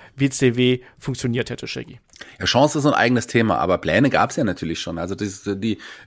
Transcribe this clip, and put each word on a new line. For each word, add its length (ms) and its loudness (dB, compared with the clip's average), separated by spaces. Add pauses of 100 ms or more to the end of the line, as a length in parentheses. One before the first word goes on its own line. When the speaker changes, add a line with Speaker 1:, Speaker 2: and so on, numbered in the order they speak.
(180)
Speaker 1:
W 120 2
C 280 2
W 240 2 (180)
funktioniert 500 -4
hätte, 160 -10
Shaggy? 360 -12 (380)
Speaker 2:
Ja, 60 -6
Chance 320 4
ist 60 0
so 60 4
ein 60 2
eigenes 320 2
Thema, 300 2
aber 200 2
Pläne 320 2
gab's 280 0
ja 80 0
natürlich 340 -4
schon. 180 -8
Also 180 -6
das, 300 -8
die, 340 -4 (280)